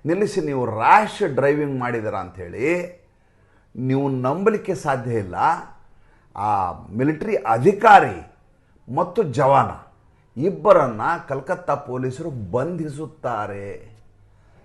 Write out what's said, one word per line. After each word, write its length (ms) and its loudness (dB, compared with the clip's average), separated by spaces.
ನಿಲ್ಲಿಸಿ, 360 0
"ನೀವು 240 -2
ರ್ಯಾಶ್ 720 2
ಡ್ರೈವಿಂಗ್ 440 2
ಮಾಡಿದ್ದೀರಾ" 400 -4
ಅಂಥೇಳಿ 880 -6
ನೀವು 340 0
ನಂಬಲಿಕ್ಕೆ 680 -2
ಸಾಧ್ಯ 360 -4
ಇಲ್ಲ. 240 -4
ಆ 360 0
ಮಿಲಿಟರಿ 460 -2
ಅಧಿಕಾರಿ 960 4
ಮತ್ತು 280 0
ಜವಾನ 480 4
ಇಬ್ಬರನ್ನ 600 4
ಕಲ್ಕತ್ತಾ 480 -4
ಪೊಲೀಸರು 540 -6
ಬಂಧಿಸುತ್ತಾರೆ. 1700 -6